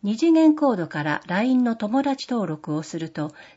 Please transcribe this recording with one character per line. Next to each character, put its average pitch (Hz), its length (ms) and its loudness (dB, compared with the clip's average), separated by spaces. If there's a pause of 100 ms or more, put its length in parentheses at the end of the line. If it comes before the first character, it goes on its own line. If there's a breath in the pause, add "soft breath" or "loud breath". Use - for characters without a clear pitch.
二 208 140 -2
次 330 160 2
元 320 240 6
コ 285 160 2
ー 220 40 0
ド 165 120 -4
か 151 160 -6
ら 151 240 -2
ラ 185 160 0
イ 254 100 2
ン 254 80 4
の 233 140 0
友 226 260 -2
達 277 260 -4
登 214 220 -2
録 156 240 -6
を 156 80 -4
す 160 160 -10
る 156 100 -8
と、 151 240 -8 (240 loud breath)